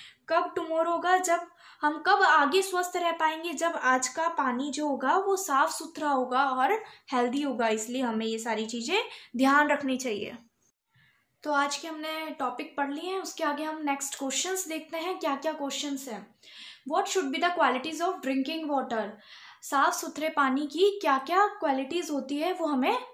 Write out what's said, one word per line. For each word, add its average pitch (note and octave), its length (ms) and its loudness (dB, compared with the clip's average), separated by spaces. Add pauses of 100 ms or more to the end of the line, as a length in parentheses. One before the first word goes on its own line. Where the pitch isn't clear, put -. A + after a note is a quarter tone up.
(300)
कब E4+ 260 2
टुमारो D#4+ 360 0
होगा? E4+ 260 4
जब E4+ 300 0 (340)
हम, D4+ 240 0
कब G4 180 6
आगे D#4 380 6
स्वस्थ F4+ 340 -2
रह E4+ 160 0
पाएंगे? E4 420 -2
जब D#4+ 300 -2
आज C4 240 4
का E4 200 -2
पानी C#4 440 0
जो D4 160 -2
होगा C4+ 300 2
वो G4 180 2
साफ D4+ 340 2
सुथरा D#4 400 -6
होगा B3+ 340 2
और C4+ 400 2 (280)
हेल्दी B3+ 300 2
होगा। B3 260 0
इसलिए A3+ 340 0
हमें A3+ 240 0
ये A3+ 140 -2
सारी A3 260 -2
चीज़ें A#3+ 380 -2 (340)
ध्यान C#4 300 6
रखनी C#4+ 300 2
चाहिए। A#3 400 -6 (1040)
तो D4+ 80 -4
आज C#4+ 260 2
के E4 100 -10
हमने D#4 420 -8 (100)
टॉपिक - 380 -6
पढ़ C#4+ 140 0
लिए D#4+ 180 -6
हैं, F#4+ 100 -4
उसके E4 240 -6
आगे D4 200 -2
हम D#4 220 -6
नेक्स्ट C#4 340 -4
क्वेश्चंस F4 480 -4
देखते D#4+ 300 -8
हैं, F4 220 -4
क्या-क्या D4+ 340 -2
क्वेश्चंस C#4 540 -6
हैं। G3+ 280 -12 (560)
What G4 200 2
should D4 220 0
be E4 100 0
the F4 140 2
qualities D4 500 0
of F#4 80 -2 (100)
drinking D4 460 -2
water? A3+ 380 -2 (520)
साफ D4 320 2
सुथरे D#4+ 360 -4
पानी C#4 320 2
की F#4 400 2
क्या-क्या D#4+ 460 4
क्वालिटीज D4+ 640 -2
होती C#4+ 280 -4
है E4+ 160 0
वो F4 120 -2
हमें D4 340 2 (140)